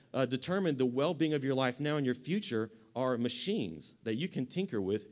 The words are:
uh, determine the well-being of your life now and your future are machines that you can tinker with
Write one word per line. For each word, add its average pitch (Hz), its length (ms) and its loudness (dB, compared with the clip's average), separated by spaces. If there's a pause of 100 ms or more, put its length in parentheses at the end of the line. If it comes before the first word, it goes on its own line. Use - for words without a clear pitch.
(140)
uh, 131 120 2
determine 170 520 0
the 127 80 4
well-being 151 480 2
of 143 100 0
your 135 120 2
life 131 240 2
now 151 180 2
and 143 80 0
your 123 100 2
future 123 540 -2 (240)
are 127 240 0
machines 120 840 -2
that 113 120 -2
you 160 120 -2
can 143 180 -4
tinker 123 360 -2
with 101 300 0